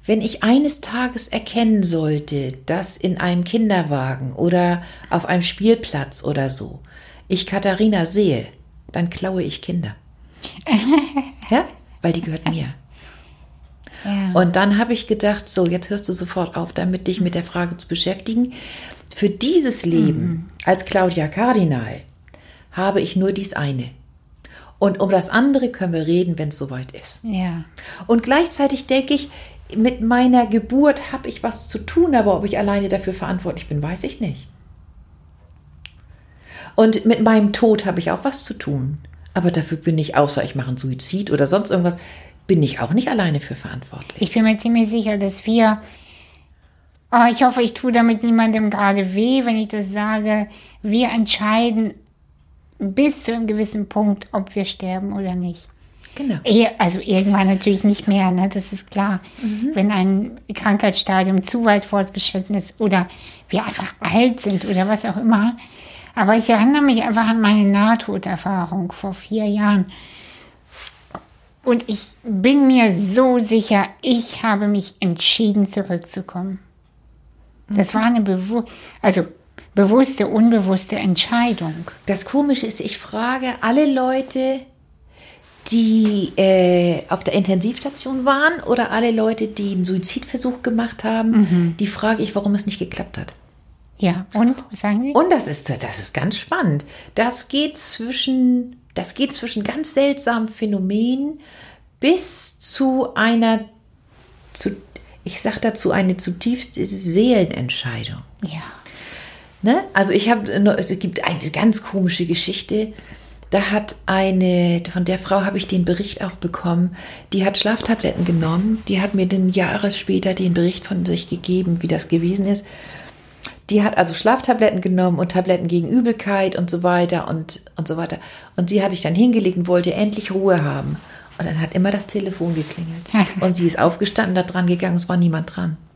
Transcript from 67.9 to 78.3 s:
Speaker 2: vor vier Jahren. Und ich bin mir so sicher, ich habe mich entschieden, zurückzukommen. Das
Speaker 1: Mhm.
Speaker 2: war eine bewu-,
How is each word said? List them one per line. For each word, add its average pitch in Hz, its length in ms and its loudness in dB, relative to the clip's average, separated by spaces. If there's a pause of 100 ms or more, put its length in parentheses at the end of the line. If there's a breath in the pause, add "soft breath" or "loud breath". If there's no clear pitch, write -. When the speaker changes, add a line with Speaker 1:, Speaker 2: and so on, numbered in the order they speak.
Speaker 2:
vor 196 200 -8
vier 214 320 -4
Jahren. 208 400 2 (1800 loud breath)
Und 240 240 2
ich 208 120 -4 (220)
bin 240 440 4
mir 233 280 6
so 233 440 2
sicher, 214 480 2 (140)
ich 233 420 -2
habe 208 260 0
mich 202 320 -2
entschieden, 196 680 0
zurückzukommen. 190 920 -8 (1080)
Das 202 240 2
Speaker 1:
Mhm. 214 60 0
Speaker 2:
war 220 80 2
eine 233 140 4
bewu-, 196 440 -2 (380 loud breath)